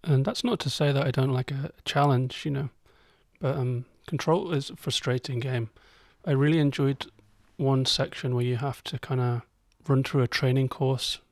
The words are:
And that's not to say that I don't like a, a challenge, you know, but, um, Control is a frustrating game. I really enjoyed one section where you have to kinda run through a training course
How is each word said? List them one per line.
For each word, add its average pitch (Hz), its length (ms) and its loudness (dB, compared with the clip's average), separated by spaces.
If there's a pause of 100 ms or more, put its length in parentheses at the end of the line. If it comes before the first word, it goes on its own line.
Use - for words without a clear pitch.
And 139 200 4
that's - 200 -2
not 240 160 0
to 131 100 -2
say 143 220 0
that 139 120 0
I 135 60 2
don't 131 220 2
like 127 180 -2
a, 135 260 -6
a - 80 -20
challenge, 131 600 2
you 151 80 -2
know, 139 160 -4 (720)
but, 143 160 0
um, 123 300 -2 (200)
Control 165 460 0
is 139 180 -2
a - 60 -14
frustrating 127 640 -2
game. 123 300 -2 (540)
I 160 80 0
really 147 260 4
enjoyed 139 480 0 (500)
one 135 300 2
section - 480 -2
where 123 100 0
you 123 120 0
have 135 280 -6
to - 140 -6
kinda 123 440 -2 (440)
run 131 180 4
through 135 180 2
a 120 60 2
training 131 400 2
course - 500 -2 (120)